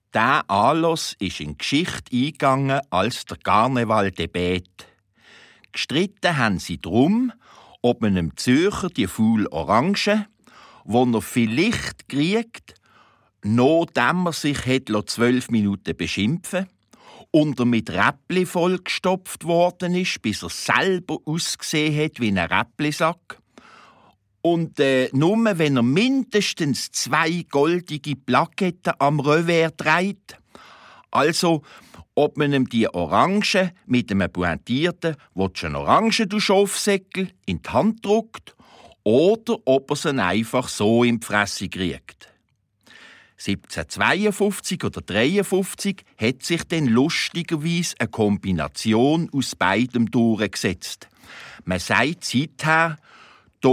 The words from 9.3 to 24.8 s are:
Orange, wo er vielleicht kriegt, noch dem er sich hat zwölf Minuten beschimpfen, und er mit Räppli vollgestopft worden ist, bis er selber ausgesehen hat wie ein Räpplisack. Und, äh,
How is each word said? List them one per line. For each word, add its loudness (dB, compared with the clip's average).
Orange, 0
wo 2
er 0
vielleicht -2
kriegt, -4
noch 2
dem 0
er -2
sich -4
hat -2
zwölf 0
Minuten -2
beschimpfen, -4
und 2
er 0
mit 0
Räppli -2
vollgestopft -2
worden 2
ist, -2
bis -2
er -8
selber -2
ausgesehen -2
hat -6
wie 0
ein 0
Räpplisack. -4
Und, 0
äh, 2